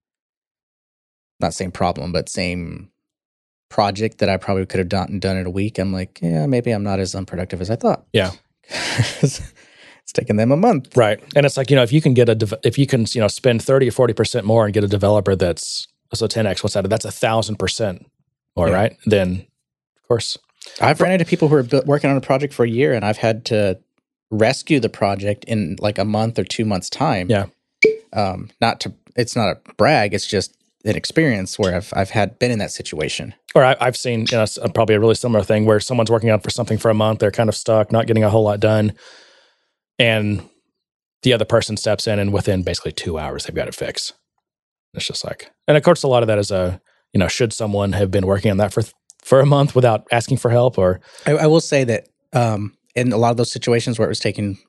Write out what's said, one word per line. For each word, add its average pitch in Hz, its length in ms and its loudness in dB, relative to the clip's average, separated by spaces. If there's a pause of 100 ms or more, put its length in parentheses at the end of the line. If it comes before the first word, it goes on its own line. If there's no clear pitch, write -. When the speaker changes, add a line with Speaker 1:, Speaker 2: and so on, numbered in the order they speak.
(1400)
Speaker 1:
Not 87 140 -4
same 92 180 -8
problem, 87 400 -4
but 85 180 -4
same 87 600 -8 (800)
project 104 500 -2
that 101 100 2
I 95 80 2
probably 95 280 -2
could 95 140 -4
have 92 100 -4
done, 98 300 -4
done 95 180 -2
in 92 80 -4
a 90 40 -6
week. 98 300 -4
I'm 95 140 -2
like, 92 280 -8
"Yeah, 85 260 -2
maybe 120 240 0
I'm 104 120 -2
not 98 160 -2
as 92 160 -4
unproductive 90 460 -8
as 87 80 -6
I 117 80 -2
thought." - 340 -2
Speaker 2:
Yeah. 92 200 0 (380)
Speaker 1:
<laughs> - 520 -4 (840)
It's - 60 -16
taken 123 220 -2
them 113 160 2
a 143 40 4
month. 185 400 0
Speaker 2:
Right. 110 240 2 (160)
And 143 120 4
it's - 100 -2
like, 127 140 -2
you 147 40 8
know, 131 60 6
if 113 100 2
you 156 80 4
can 147 140 4
get 117 160 6
a 110 60 4
dev-, 107 180 -2 (100)
if 117 140 0
you 139 80 4
can, 117 240 0
you 120 120 -4
know, 104 60 2
spend 117 360 0
thirty 135 240 4
or 110 40 0
forty 120 220 2
percent 110 320 -2
more 110 200 4
and 104 60 0
get 104 120 2
a 101 40 0
developer 98 480 2
that's, - 520 -4 (260)
so 110 140 -2
ten 113 180 -2
X, 95 160 -2
what's - 140 -2
that? 98 120 0
That's 110 180 -2
a 107 60 -8
thousand 110 440 -2
percent 95 500 -4 (500)
more, 87 120 2
Speaker 1:
Yeah. 87 80 2
Speaker 2:
right? 104 220 0 (100)
Then, 92 400 0 (500)
of - 100 -20
course. - 300 -2 (420)
Speaker 1:
I've 147 220 2
ran 185 120 2
into 170 120 0
people 165 220 2
who 147 80 4
are 131 80 4
bu-, 127 240 0
working 143 240 2
on 139 60 0
a 131 40 0
project 135 320 -2
for 123 100 0
a 117 60 2
year, 135 240 0
and 107 100 -2
I've 107 140 -2
had 113 280 -2
to 101 340 0 (500)
rescue 123 500 0
the 110 100 0
project 101 560 -2
in, 101 340 -4
like, 104 180 -2
a 98 80 -2
month 110 320 -2
or 101 60 0
two 110 220 -4
months' 101 260 -4
time. 117 360 -2
Speaker 2:
Yeah. 101 200 0 (680)
Speaker 1:
Um, 95 380 -4 (100)
not 117 200 0
to, 92 120 -10 (220)
it's 117 200 -4
not 107 140 0
a - 240 -8
brag. 110 400 4
It's - 140 -6
just - 280 -4 (280)
an 104 120 -2
experience 107 600 -2
where 92 200 0
I've, - 180 -8
I've 98 160 -2
had 101 260 -2
been 123 140 0
in 110 80 -2
that 98 120 -6
situation. 76 600 -8 (220)
Speaker 2:
Or 147 100 8
I, 131 160 4
I've 123 160 -2
seen, 113 320 -4
you 120 80 0
know, 110 60 2
s-, - 160 -4 (160)
probably 113 180 2
a 104 60 4
really 110 160 4
similar 110 280 0
thing 107 220 0
where 107 140 4
someone's 117 320 -2
working 113 180 2
on 107 120 2
for - 100 -6
something 110 260 -4
for 113 140 2
a 107 40 0
month. 107 260 0
They're 104 100 2
kind 110 180 0
of 104 60 -2
stuck, 110 360 0
not 113 140 2
getting 113 180 2
a 104 60 2
whole 110 140 4
lot 104 160 0
done. 107 340 2 (1040)
And 107 520 0 (720)
the 127 100 2
other 110 140 2
person 110 320 0
steps - 280 -2
in, 104 140 -2
and 101 140 0
within 95 300 0
basically 90 280 -6
two 82 260 -8
hours, 78 280 -8
they've 160 100 -12
got - 140 -6
it - 60 -14
fixed. - 360 -8 (840)
It's - 140 -8
just - 160 -8
like, - 280 -12 (180)
and 151 80 6
of 143 60 2
course, 175 200 4
a 143 60 0
lot 123 120 4
of 113 60 2
that 107 100 2
is 101 140 -2
a, 92 300 -2 (320)
you 110 60 2
know, 87 100 2
should 113 240 -2
someone 101 400 -2
have 98 180 0
been 98 140 0
working 98 260 0
on 95 60 0
that 101 160 0
for 117 80 0
th-, - 120 -10 (300)
for 131 160 6
a 143 60 6
month 143 280 4
without 120 380 4
asking 120 240 0
for 117 160 0
help? 120 260 2
Or 92 220 2 (260)
Speaker 1:
I, 143 120 0
I 156 100 2
will 160 140 6
say 135 240 0
that, - 240 -4 (240)
um, 110 420 -2 (180)
in 123 200 0
a 107 40 0
lot 117 140 2
of 113 60 -2
those 120 160 -2
situations 117 440 -2
where 110 80 0
it 78 40 -2
was 104 100 -4
taking 101 380 -4 (120)